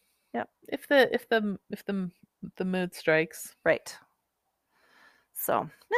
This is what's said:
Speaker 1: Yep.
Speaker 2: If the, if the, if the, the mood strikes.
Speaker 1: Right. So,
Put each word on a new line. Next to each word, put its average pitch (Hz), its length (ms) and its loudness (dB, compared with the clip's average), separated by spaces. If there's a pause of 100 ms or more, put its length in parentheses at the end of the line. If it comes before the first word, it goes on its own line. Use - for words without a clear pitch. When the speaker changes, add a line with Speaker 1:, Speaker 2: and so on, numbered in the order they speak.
(360)
Speaker 1:
Yep. - 140 -6 (200)
Speaker 2:
If - 200 -10
the, 269 240 6
if - 160 -4
the, 208 280 0 (140)
if - 140 -12
the, 190 260 -4 (460)
the 185 80 -4
mood 185 280 -2
strikes. - 640 -2 (100)
Speaker 1:
Right. - 320 0 (1400)
So, - 360 -2 (280)